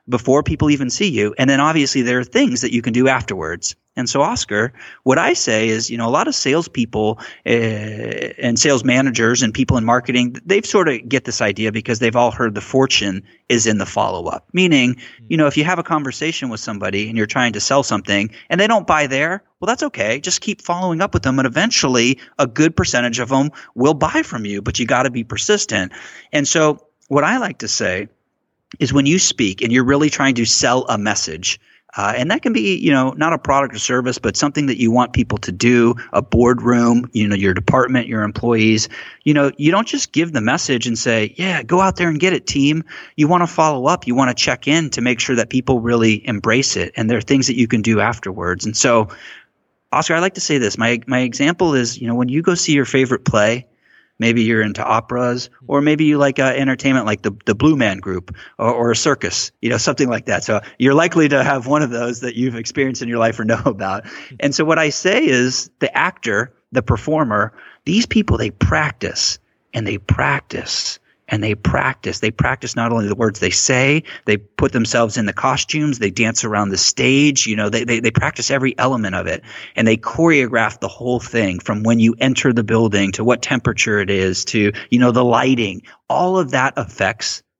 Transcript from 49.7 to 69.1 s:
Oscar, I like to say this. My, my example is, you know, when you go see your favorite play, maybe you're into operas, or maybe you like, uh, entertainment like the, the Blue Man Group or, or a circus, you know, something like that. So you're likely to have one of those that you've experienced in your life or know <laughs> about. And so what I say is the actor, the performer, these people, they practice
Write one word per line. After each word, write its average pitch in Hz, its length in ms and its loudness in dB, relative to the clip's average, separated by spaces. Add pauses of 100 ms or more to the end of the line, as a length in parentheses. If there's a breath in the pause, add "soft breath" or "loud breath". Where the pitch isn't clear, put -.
Oscar, 156 220 0
I 165 60 0
like 190 160 -2
to 180 60 -8
say 147 180 0
this. 107 180 -2
My, 117 300 0
my 127 140 0
example 143 520 0
is, 120 260 -2
you 123 80 -8
know, 117 60 -2
when 123 160 0
you 151 140 -2
go 180 100 2
see 170 200 0
your 139 120 2
favorite 131 400 0
play, 113 400 2 (540 soft breath)
maybe 113 240 2
you're 110 180 2
into 107 220 -2
operas, 123 640 -2 (180 soft breath)
or 143 140 0
maybe 151 220 2
you 147 140 4
like, 143 220 2
uh, 131 160 2
entertainment 131 500 0
like 104 160 -2
the, 107 100 -2 (140)
the 104 100 2
Blue 147 220 4
Man 98 220 0
Group 92 360 -8 (220 loud breath)
or, 113 140 0
or 120 200 0
a 110 40 2
circus, - 560 -2 (100)
you 117 80 -2
know, 123 80 0
something 135 320 0
like 107 160 -4
that. 98 180 -2
So 107 160 0 (180 loud breath)
you're 135 160 4
likely 165 360 4
to 139 140 4
have 135 240 0
one 147 140 2
of 135 80 0
those 117 300 -4
that 120 160 -8
you've 123 200 -2
experienced 131 460 -4
in 120 60 -6
your 120 100 -2
life 113 220 2
or 113 60 -2
know 110 160 0
<laughs> - 40 -4
about. 98 400 -2 (340 loud breath)
And 143 140 -2
so 160 120 0
what 160 120 4
I 156 120 2
say 208 360 0
is 127 540 0
the - 180 -2
actor, 190 560 -2 (180)
the 131 120 0
performer, 113 720 0 (320 loud breath)
these 202 200 2
people, 208 320 0
they 113 140 -4
practice - 880 -2 (340)